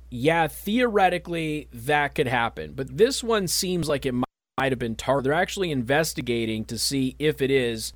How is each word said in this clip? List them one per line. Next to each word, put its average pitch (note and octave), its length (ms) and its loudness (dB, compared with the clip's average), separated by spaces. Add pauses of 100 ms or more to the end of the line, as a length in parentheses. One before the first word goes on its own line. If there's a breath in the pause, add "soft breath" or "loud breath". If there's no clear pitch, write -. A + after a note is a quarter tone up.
yeah, D#3+ 380 2
theoretically, F3+ 1200 0
that C#3 440 0
could C3 120 2
happen. A2+ 460 -2
But B2+ 240 -8
this B3 260 4
one A3 240 0
seems F3+ 400 -2
like C#3+ 200 0
it B2 60 -2
might C3 580 -2
have A#2+ 80 -2
been A2+ 160 -4
tar-, C3+ 260 0
they're C3+ 120 2
actually F#3 360 0
investigating A#2+ 960 0
to A#2 140 -8
see C3+ 400 0
if D3 240 0
it C3 80 2
is A#2 440 0